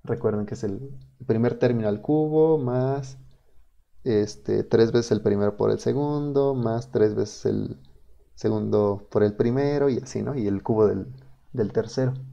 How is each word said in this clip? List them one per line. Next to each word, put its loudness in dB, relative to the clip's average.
Recuerden -2
que -8
es -10
el -8
primer 2
término 2
al -2
cubo 4
más, -2
este, 0
tres 4
veces 2
el 2
primero 0
por 2
el 0
segundo, 0
más -2
tres 2
veces -6
el -2
segundo 0
por 4
el 2
primero 2
y 0
así, -6
¿no? -4
Y -2
el -2
cubo 4
del, -2
del -2
tercero. -2